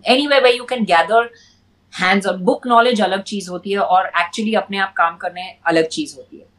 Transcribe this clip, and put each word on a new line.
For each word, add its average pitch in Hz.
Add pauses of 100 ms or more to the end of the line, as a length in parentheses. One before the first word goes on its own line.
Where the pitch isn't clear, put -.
anywhere 277
where 247
you 247
can 240
gather 175 (720)
hands 190
on, 190
book 233
knowledge 233
अलग 190
चीज 190
होती 180
है 202
और 185 (100)
actually 214
अपने 196
आप 190
काम 170
करने 180 (240)
अलग 165
चीज 151
होती -
है। - (140)